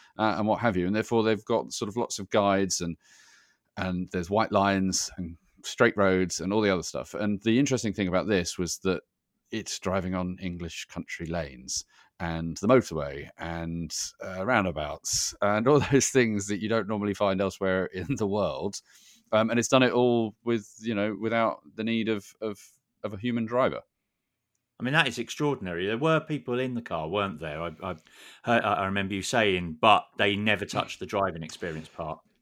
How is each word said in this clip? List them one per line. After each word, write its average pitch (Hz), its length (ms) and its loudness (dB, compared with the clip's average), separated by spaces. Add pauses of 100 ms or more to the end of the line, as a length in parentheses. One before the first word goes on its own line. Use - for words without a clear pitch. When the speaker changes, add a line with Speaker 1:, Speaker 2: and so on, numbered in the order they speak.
(180)
Speaker 1:
uh, 107 200 2
and 104 100 0
what 104 140 2
have 110 160 2
you. 90 100 2
And 101 80 0
therefore, 110 260 2
they've 107 220 2
got 90 300 -2
sort 104 160 -6
of 101 80 -8
lots - 220 -4
of 101 100 -12
guides, 98 500 4
and, 85 160 -4 (800)
and 92 380 -4
there's 90 160 -4
white 104 240 0
lines 98 640 2
and 85 180 -8 (300)
straight - 320 4
roads 92 420 4
and 92 140 -2
all 110 80 2
the 98 120 4
other 87 100 0
stuff. - 320 -8
And 104 280 -2
the 113 160 4
interesting 127 320 0
thing 95 160 -2
about 87 220 0
this 90 280 2
was 90 280 -4
that 92 160 2 (500)
it's 110 260 -8
driving 92 380 -2
on 92 260 -4
English 87 440 -8
country - 400 -12
lanes 73 580 -6 (380)
and 82 360 -4
the 101 100 -4
motorway 73 680 0
and, 82 580 -6 (260)
uh, 92 240 -8
roundabouts 80 960 -2
and 104 280 2
all 147 100 8
<laughs> - 120 -2
those 135 180 4
things 107 380 2
that 101 140 -4
you 107 60 -4
don't 107 220 0
normally 104 240 -2
find 95 260 2
elsewhere 95 460 0
in 92 320 -6
the 107 100 0
world. 101 540 -2 (500)
Um, 110 180 4
and 117 80 0
it's 117 120 0
done 131 140 6
it 123 100 4
all 120 500 4
with, 117 260 -2 (120)
you 113 120 -4
know, 104 240 -2
without 113 440 0 (140)
the 110 100 -4
need 113 240 0
of, 107 160 -2 (160)
of, 107 180 -6 (460)
of 107 80 -6
a 104 40 -10
human 117 280 -2
driver. 110 340 0 (1000)
Speaker 2:
I - 20 -12
mean, 131 120 -2
that 156 120 2
is 123 100 -6
extraordinary. 101 720 -2
There 113 100 -2
were 156 220 2
people 131 400 -4
in 127 160 -2
the 117 60 -6
car, 80 260 -6
weren't 95 320 -2
there? 78 220 -8
I, 85 100 -6 (100)
I, 90 140 -6 (480)
heard, 117 200 2
I 101 240 2
remember 98 260 -2
you 98 80 -2
saying, 92 580 2
but 107 260 8 (120)
they 104 180 4
never 104 300 2
touched - 340 -4
the 95 60 -10
driving 95 360 -2
experience 80 460 -10
part. 78 320 -10 (220)